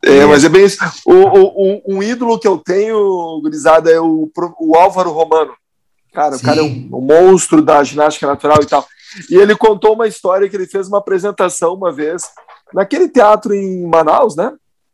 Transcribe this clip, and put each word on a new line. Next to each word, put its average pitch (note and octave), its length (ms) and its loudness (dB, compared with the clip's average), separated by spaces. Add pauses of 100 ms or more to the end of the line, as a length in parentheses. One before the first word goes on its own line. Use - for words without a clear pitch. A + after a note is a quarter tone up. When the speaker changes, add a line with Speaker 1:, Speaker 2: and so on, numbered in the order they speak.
Speaker 1:
É, C#3 240 4
mas D3 180 4
é E3 40 2
bem F#3 160 4
isso. G3 140 0 (280)
O, F3 60 4
o, F#3+ 340 6
o, G3 360 -4 (120)
um F#3+ 80 -6
ídolo A#3 360 -4
que - 80 -4
eu F#3+ 120 0
tenho, F#3 800 -4
gurizada, D#3 500 0
é E3 100 4
o D#3+ 320 -4
pro-, E3+ 280 -10
o D#3+ 160 0
Álvaro F3+ 340 2
Romano. D#3 440 -2 (580)
Cara, D3 240 -6
Speaker 2:
Sim. A#2+ 60 -12
Speaker 1:
o - 20 -16
cara D3 160 -2
é - 20 -2
um, B2 300 -8
um B2 80 -10
monstro E3 640 4
da D3 200 2
ginástica D3+ 440 -4
natural D3 360 0
e C#3 40 -4
tal. C#3 200 -2 (440)
E E3+ 60 0
ele G3+ 200 4
contou G#3+ 380 0
uma A3+ 120 -4
história G3 420 -4
que G3 80 -10
ele F#3 100 -8
fez G3 220 -8
uma G3+ 100 -4
apresentação F#3+ 760 -4
uma F#3+ 180 -6
vez, D#3 300 -8 (500)
naquele C#4+ 360 -2
teatro G#3 460 0
em F#3 320 -8
Manaus, E3 500 0
né? G#3+ 160 -6 (420)